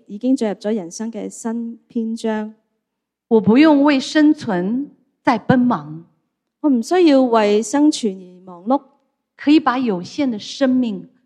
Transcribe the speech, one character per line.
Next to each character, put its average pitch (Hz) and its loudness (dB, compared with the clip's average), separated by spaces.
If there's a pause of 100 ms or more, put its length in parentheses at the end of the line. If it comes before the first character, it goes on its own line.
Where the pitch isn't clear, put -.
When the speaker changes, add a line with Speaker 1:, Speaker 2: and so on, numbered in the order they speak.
Speaker 1:
已 202 -16
经 254 0
进 233 -2
入 196 -4
咗 208 -6
人 175 -8
生 220 -10
嘅 208 -12
新 233 -10 (100)
篇 226 -6
章。 220 -8 (760)
Speaker 2:
我 220 4
不 214 4
用 294 6
为 285 2
生 302 2
存 220 -4 (320)
在 247 0
奔 262 0
忙。 165 -2 (560)
Speaker 1:
我 302 -2
唔 247 2
需 349 2
要 269 6
为 220 2
生 294 2
存 214 -4
而 180 -20
忙 180 -20
碌。 262 -2 (540)
Speaker 2:
可 - -2
以 311 6
把 254 0
有 208 -4
限 269 -4
的 214 -6
生 - -4
命 226 -2 (180)